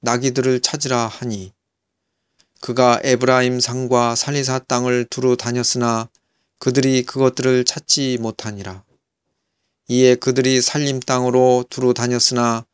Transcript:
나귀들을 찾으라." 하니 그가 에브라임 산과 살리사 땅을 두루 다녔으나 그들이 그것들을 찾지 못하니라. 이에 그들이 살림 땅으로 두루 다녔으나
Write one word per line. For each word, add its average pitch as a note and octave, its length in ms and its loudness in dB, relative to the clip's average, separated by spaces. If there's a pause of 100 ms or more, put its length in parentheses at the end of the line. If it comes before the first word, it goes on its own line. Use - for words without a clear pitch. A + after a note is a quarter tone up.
나귀들을 B2+ 600 0
찾으라." B2+ 460 -2
하니 G#2+ 460 -10 (1080)
그가 B2 440 2
에브라임 B2+ 560 2
산과 B2 560 0
살리사 C3 440 -4
땅을 B2 480 -2
두루 B2+ 280 0
다녔으나 A#2+ 720 -2 (500)
그들이 C3 460 0
그것들을 B2+ 600 0
찾지 C3 560 -2
못하니라. G2+ 640 -10 (1040)
이에 B2+ 280 6
그들이 C3 440 0
살림 C#3 400 -2
땅으로 B2+ 680 2
두루 B2+ 240 0
다녔으나 A#2+ 800 0